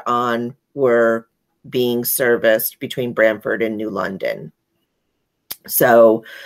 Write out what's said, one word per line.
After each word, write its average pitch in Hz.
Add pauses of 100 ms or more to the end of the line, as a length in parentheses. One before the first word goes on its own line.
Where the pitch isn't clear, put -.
on 120 (180)
were 117 (420)
being 123
serviced 117
between 123
Branford 110
and 110
New 107
London. 98 (1120)
So 117 (200)